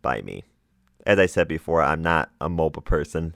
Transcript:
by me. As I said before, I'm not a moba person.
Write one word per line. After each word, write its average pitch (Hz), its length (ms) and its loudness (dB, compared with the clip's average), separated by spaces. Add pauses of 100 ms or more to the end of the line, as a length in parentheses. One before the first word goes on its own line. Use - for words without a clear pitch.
by 58 200 -4
me. 50 220 -14 (640)
As 101 140 4
I 95 60 6
said 87 220 2
before, 80 340 0
I'm 78 200 2
not 82 300 0 (100)
a 80 80 -2
moba 80 340 -2
person. 82 520 -4